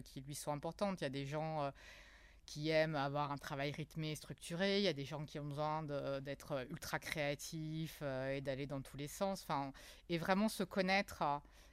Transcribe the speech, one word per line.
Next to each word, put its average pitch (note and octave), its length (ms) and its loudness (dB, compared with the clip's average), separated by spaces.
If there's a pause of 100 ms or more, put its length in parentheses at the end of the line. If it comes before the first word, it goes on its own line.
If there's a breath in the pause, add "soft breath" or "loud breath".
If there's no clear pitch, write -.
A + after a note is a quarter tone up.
qui - 160 -12
lui C#3 140 -10
sont - 180 -2
importantes. E3 480 0
Il - 40 0
y - 20 2
a C3+ 40 -2
des C#3 140 -2
gens, D#3 380 0
euh, C#3 80 2 (720 loud breath)
qui D3+ 240 -2
aiment D#3 280 6
avoir C#3+ 360 2
un C#3 60 -2
travail C#3+ 340 -2
rythmé D#3 380 -4
et D#3 40 -2
structuré. G3 680 0
Il - 20 6
y G3 60 6
a E3 40 6
des C#3 140 -2
gens D3+ 180 -4
qui D3+ 140 -6
ont C#3+ 80 -4
besoin D3+ 380 0
de, C#3 360 -2
d'être C#3 480 -4
ultra - 300 -2
créatifs, D#3 1040 -2
euh, C3+ 340 0
et C#3 60 -4
d'aller C3+ 240 -2
dans C3+ 160 -4
tous - 160 -10
les C#3+ 100 -4
sens. G3 360 0
Enfin, C#3 280 0 (380 loud breath)
et E3+ 80 4
vraiment G3 320 4
se - 140 0
connaître, F#3+ 580 4
euh, D3 160 4 (340 loud breath)